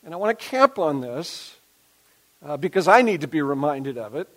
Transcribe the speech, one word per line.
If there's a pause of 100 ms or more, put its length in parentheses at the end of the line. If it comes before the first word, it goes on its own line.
and
I
want
to
camp
on
this, (880)
uh,
because
I
need
to
be
reminded
of
it